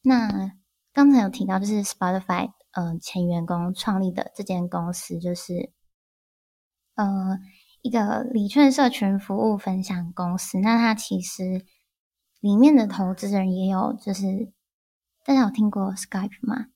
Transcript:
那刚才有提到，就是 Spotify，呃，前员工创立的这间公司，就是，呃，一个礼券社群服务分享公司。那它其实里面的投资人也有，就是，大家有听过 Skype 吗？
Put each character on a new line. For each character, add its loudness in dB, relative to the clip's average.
那 0
刚 8
才 8
有 0
提 -4
到， 0
就 -2
是 0
Spotify， -4
呃， -6
前 -4
员 0
工 -4
创 -2
立 0
的 -6
这 -10
间 -4
公 -4
司， -10
就 -4
是， -10
呃， -2
一 -4
个 0
礼 -2
券 6
社 2
群 0
服 -6
务 0
分 -4
享 -6
公 -4
司。 -4
那 4
它 2
其 -6
实 -6
里 4
面 8
的 6
投 -2
资 -6
人 0
也 -2
有， 0
就 -6
是， -4
大 2
家 6
有 2
听 2
过 -4
Skype -8
吗？ -4